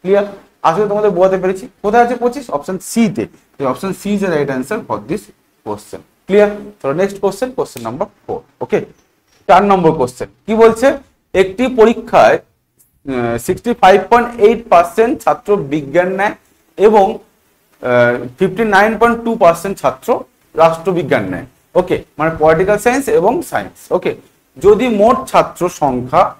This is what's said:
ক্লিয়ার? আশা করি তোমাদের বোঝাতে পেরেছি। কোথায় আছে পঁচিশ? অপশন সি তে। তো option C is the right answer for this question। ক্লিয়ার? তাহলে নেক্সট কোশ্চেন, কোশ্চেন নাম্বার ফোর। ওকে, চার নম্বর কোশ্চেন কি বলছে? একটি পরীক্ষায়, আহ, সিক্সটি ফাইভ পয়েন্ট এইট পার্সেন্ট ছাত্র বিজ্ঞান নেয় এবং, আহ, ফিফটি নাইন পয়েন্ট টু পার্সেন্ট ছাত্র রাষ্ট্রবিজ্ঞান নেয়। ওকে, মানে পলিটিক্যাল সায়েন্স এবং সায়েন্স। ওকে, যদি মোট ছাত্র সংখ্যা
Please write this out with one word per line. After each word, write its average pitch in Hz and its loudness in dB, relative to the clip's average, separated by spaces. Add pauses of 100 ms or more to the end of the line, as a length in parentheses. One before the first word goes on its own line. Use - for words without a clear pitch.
ক্লিয়ার? 196 0 (380)
আশা 165 0
করি 208 -2
তোমাদের 208 0
বোঝাতে 190 2
পেরেছি। 190 -4 (180)
কোথায় 226 2
আছে 247 -4
পঁচিশ? 240 -4
অপশন 185 -6 (140)
সি 233 2 (120)
তে। 113 -4 (340)
তো - -8 (100)
option 190 -6 (100)
C - -20 (100)
is 208 -2
the 196 -2
right 143 -2
answer 131 -6
for 107 -6 (120)
this 208 -6 (420)
question। 104 -12 (260)
ক্লিয়ার? 208 4 (300)
তাহলে 139 -4
নেক্সট 196 -4
কোশ্চেন, 202 -4
কোশ্চেন 135 -8
নাম্বার 151 -6 (200)
ফোর। 95 -8 (240)
ওকে, 196 -2 (680)
চার 190 6 (100)
নম্বর 175 4
কোশ্চেন 123 -6 (180)
কি 208 -2
বলছে? 226 4 (460)
একটি 190 0 (160)
পরীক্ষায়, 202 4
আহ, - -8
সিক্সটি 185 -4 (100)
ফাইভ 190 6 (120)
পয়েন্ট 233 2 (160)
এইট 233 4
পার্সেন্ট 208 2 (100)
ছাত্র 147 -2 (220)
বিজ্ঞান 156 -2 (100)
নেয় 208 -2 (420)
এবং, 208 4
আহ, - -2 (240)
ফিফটি 190 -2
নাইন 208 2
পয়েন্ট 233 2
টু 233 -2
পার্সেন্ট 170 0
ছাত্র - -4 (460)
রাষ্ট্রবিজ্ঞান 165 0
নেয়। 85 -10 (300)
ওকে, 170 -2 (140)
মানে 160 -2
পলিটিক্যাল 165 2
সায়েন্স 254 -2 (140)
এবং 202 2
সায়েন্স। 104 -8 (140)
ওকে, 170 -2 (540)
যদি 208 4 (160)
মোট 240 4 (140)
ছাত্র - 0
সংখ্যা 135 -2 (160)